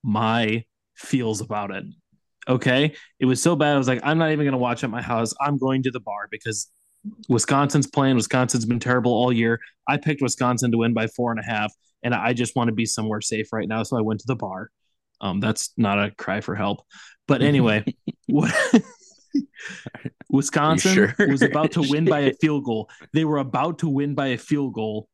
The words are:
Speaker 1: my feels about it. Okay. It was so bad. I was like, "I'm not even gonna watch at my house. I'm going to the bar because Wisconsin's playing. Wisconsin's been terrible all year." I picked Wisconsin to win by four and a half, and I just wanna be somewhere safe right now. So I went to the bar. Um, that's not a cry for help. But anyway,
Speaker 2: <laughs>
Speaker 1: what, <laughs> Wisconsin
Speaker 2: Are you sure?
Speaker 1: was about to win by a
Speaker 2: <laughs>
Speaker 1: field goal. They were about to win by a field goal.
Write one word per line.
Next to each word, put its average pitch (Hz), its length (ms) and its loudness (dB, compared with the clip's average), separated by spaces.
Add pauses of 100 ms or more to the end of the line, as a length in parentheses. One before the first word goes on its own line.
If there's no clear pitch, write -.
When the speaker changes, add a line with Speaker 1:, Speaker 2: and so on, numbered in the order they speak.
Speaker 1:
my 110 600 0 (320)
feels 113 460 -2
about 104 300 -6
it. 95 140 -10 (640)
Okay. 131 480 2 (240)
It 131 60 2
was 127 160 2
so 170 160 4
bad. 147 180 4
I - 20 4
was 131 120 2
like, 123 140 0
"I'm 156 140 2
not 160 140 2
even 151 140 0
gonna 135 120 0
watch 123 260 -2
at 127 60 -4
my 117 120 -6
house. 117 400 -2
I'm 143 160 0
going 131 260 0
to 127 80 -4
the 123 80 -8
bar 104 320 -10
because 110 400 -8 (560)
Wisconsin's 139 600 2
playing. 135 280 2
Wisconsin's 123 500 0
been 120 140 -2
terrible 123 320 0
all 123 220 2
year." 113 260 0 (280)
I 139 100 0
picked 143 240 -2
Wisconsin 123 500 0
to 117 60 2
win 117 160 2
by 110 140 -2
four 120 240 -4
and 110 100 -6
a - 20 -12
half, 107 300 -4 (300)
and 120 120 0
I 107 180 -2
just 117 220 -2
wanna 120 160 0
be 113 140 -2
somewhere 107 340 -4
safe 110 320 -6
right 110 160 -4
now. 113 160 -4
So 127 140 -4
I 113 40 0
went 107 200 -2
to 113 60 -12
the 131 100 -2
bar. 104 320 -10 (500)
Um, 98 220 -4
that's - 360 -4
not 101 220 2
a 101 120 -2
cry 98 300 -6
for 90 140 -8
help. 101 300 -4 (420)
But 131 140 2
anyway, 123 420 4 (240)
Speaker 2:
<laughs> - 200 -12
Speaker 1:
what, - 260 2 (200)
<laughs> 226 100 6 (1500)
Wisconsin 151 680 2
Speaker 2:
Are 104 40 8
you 107 140 2
sure? 202 140 4
Speaker 1:
was 139 120 4
about 156 300 2
to 165 100 2
win 147 240 2
by 151 140 4
a 139 100 4
Speaker 2:
<laughs> - 100 -4
Speaker 1:
field 147 240 2
goal. 113 240 -4 (240)
They 160 120 2
were 151 120 0
about 139 420 -2
to 165 100 -2
win 143 260 -2
by 139 120 -2
a 123 100 -2
field 139 360 -4
goal. 110 400 -6